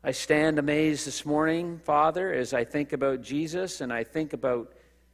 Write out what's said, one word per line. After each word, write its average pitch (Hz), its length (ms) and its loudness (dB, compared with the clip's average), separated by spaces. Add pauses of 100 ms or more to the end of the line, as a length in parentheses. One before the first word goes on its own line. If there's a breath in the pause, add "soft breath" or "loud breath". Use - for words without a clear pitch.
I 139 60 0
stand 151 480 2
amazed 151 480 2
this - 180 -8
morning, 160 540 0
Father, 160 520 2
as 127 220 -2
I 120 120 2
think 147 280 -4
about 135 280 0
Jesus 160 600 -4
and 123 100 -6
I 117 120 -2
think 156 300 -4
about 123 400 -2 (400 soft breath)